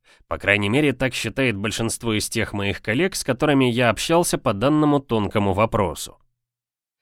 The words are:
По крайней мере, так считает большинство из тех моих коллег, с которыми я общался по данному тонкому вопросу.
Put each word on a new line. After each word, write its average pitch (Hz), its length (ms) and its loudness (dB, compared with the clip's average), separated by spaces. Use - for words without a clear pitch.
По 82 100 -6
крайней 101 300 2
мере, 139 240 2
так 131 220 -4
считает 117 420 -2
большинство 110 580 -4
из 104 140 -2
тех 110 240 -4
моих 101 300 -4
коллег, 160 320 -2
с - 80 -6
которыми 139 440 2
я 120 240 2
общался 165 480 0
по 113 160 -2
данному 147 440 2
тонкому 101 540 0
вопросу. 101 640 -2